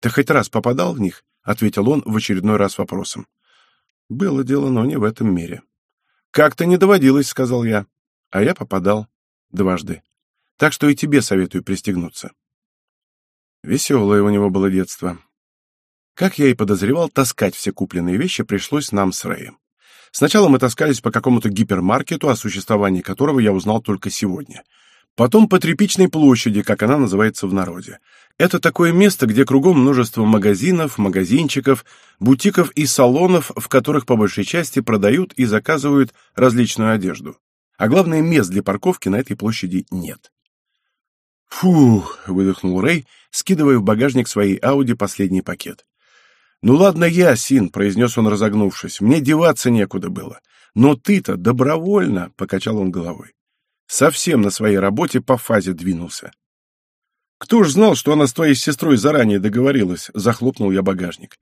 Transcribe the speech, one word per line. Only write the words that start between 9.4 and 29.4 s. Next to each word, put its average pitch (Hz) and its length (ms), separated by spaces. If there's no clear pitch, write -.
дважды. 90 520
Так 151 140
что - 160
и 143 80
тебе 143 260
советую 92 400
пристегнуться». 90 680
Весёлое 104 600
у 101 60
него 101 220
было 95 200
детство. 90 480
Как 185 240
я 143 100
и 123 60
подозревал, 107 540
таскать 117 460
все - 180
купленные 90 440
вещи 101 260
пришлось 139 500
нам 98 200
с - 120
Рэем. - 340
Сначала 196 380
мы 131 100
таскались 131 420
по 113 100
какому-то 117 380
гипермаркету, 104 800
о 120 80
существовании 98 680
которого 135 360
я 107 140
узнал 101 280
только 101 300
сегодня. - 540
Потом 208 340
по 185 100
Тряпичной 180 500
площади, 123 540
как 104 200
она 127 160
называется 107 480
в 92 80
народе. 92 460
Это 175 220
такое 170 320
место, 190 340
где 113 200